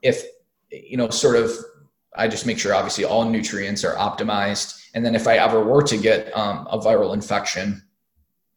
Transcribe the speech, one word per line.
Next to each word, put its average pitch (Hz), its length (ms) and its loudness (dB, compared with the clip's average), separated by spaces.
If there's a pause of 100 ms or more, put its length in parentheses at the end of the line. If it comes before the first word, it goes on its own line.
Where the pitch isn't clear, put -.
if, - 200 2 (480)
you - 280 -12
know, 120 100 0
sort 123 280 2
of, 113 140 2 (640)
I - 140 0
just - 180 -6
make 113 120 -4
sure 101 160 0
obviously 98 300 -2
all 110 200 2
nutrients 101 600 -2
are 87 120 0
optimized. 104 1000 -4
And 113 100 -2
then 117 100 0
if 110 120 0
I 113 120 6
ever 113 260 4
were 135 180 4
to 131 140 0
get, 104 400 2
um, 104 340 -4
a 110 80 -2
viral 104 360 2
infection, 101 680 -4 (760)